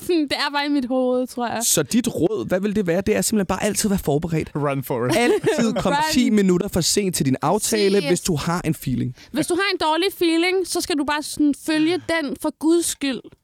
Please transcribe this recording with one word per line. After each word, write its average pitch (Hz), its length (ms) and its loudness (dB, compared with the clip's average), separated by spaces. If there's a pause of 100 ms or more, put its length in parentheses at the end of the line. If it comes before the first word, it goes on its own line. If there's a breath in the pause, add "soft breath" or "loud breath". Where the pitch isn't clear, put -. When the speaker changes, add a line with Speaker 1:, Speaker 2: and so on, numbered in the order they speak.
Speaker 1:
sådan, 339 220 0
det 277 100 -2
er 285 200 -2
bare 285 140 -2
i - 20 -2
mit 285 180 0
hoved, 254 400 0
tror 247 220 -6
jeg. 220 160 -4
Speaker 2:
Så 202 180 2
dit 226 320 0
råd, 175 340 -2
hvad 180 120 0
vil 202 160 -2
det 208 100 0
være? 170 140 0
Det 202 160 0
er 190 60 2
simpelthen 202 240 0
bare 185 180 -4
altid 214 240 -2
være 190 100 0
forberedt. 160 580 -2
Speaker 3:
Run 139 260 -2
for 123 240 -2
it. 143 100 2
Speaker 2:
Altid 254 580 2
kom 190 220 0
Speaker 1:
<laughs> - 0 -
Run. 294 60 2 (100)
Speaker 2:
ti 240 180 2
minutter 196 380 4
for 190 120 0
sent 185 340 0
til 151 120 0
din 131 160 2
aftale, 202 560 2
Speaker 1:
Yes. 196 80 2
Speaker 2:
hvis 175 140 2
du 180 160 -2
har 170 280 -2
en 160 100 0
feeling. 123 400 -4 (180 loud breath)
Speaker 1:
Hvis 285 140 -2
du 359 80 0
har 392 180 0
en 359 80 -2
dårlig 330 280 2 (100)
feeling, 349 480 2
så - 140 -4
skal 349 180 -2
du 294 60 0
bare 294 180 -2
sådan 294 320 0 (120)
følge 311 260 2 (160)
den 320 340 -2
for 302 160 -2
guds 330 280 2
skyld. 269 340 -4 (240)